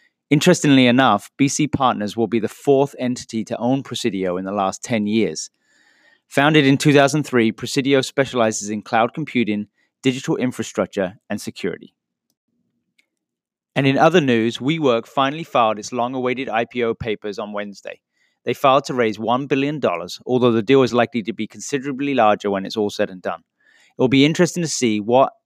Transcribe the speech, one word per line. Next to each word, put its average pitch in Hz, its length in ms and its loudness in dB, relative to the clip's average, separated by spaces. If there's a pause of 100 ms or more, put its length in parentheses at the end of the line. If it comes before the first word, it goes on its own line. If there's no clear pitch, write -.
(300)
Interestingly 147 560 4
enough, 120 420 4 (100)
B 139 100 2
C 147 180 -2
Partners 104 500 -2
will 113 120 0
be 113 100 -2
the 104 100 -2
fourth 139 480 2
entity 123 480 -6
to - 140 -6
own 127 240 -2
Presidio 92 540 -4
in 92 80 -6
the 95 80 -8
last 95 320 -4
ten 107 240 -2
years. 104 420 -2 (800)
Founded 147 380 4
in 135 120 4
two 151 140 2
thousand 139 320 4
three, 113 260 2
Presidio 135 500 -2
specializes 113 680 -2
in 107 120 -6
cloud 117 300 0
computing, 107 540 -2 (360)
digital 135 340 -2
infrastructure, 104 800 -4 (100)
and 104 120 -8
security. - 540 -10 (1800)
And 139 120 2
in 135 100 2
other 165 220 4
news, 117 380 0
WeWork 131 460 0
finally 143 380 -4
filed 110 380 0
its 101 120 -14
long-awaited 127 560 -4
I 113 160 -2
P 120 200 -4
O 113 100 -2
papers 104 460 -8
on 104 120 -12
Wednesday. 101 480 -12 (440)
They 120 100 -2
filed 139 300 2
to 147 100 -8
raise 110 240 0
one 120 300 -2
billion 143 320 -2
dollars, 90 440 -4
although 123 280 2
the 113 100 0
deal 135 220 4
is 113 100 -2
likely 117 300 0
to 110 80 -6
be 104 160 -8
considerably 139 680 -8
larger 107 380 2
when 95 120 -4
it's 98 120 -12
all 104 120 -2
said 101 220 -4
and 92 100 -18
done. 87 200 -8
It - 600 -18
will 131 60 4
be 135 180 4
interesting 170 380 0
to 156 60 -4
see 107 320 -2
what 120 320 2 (140)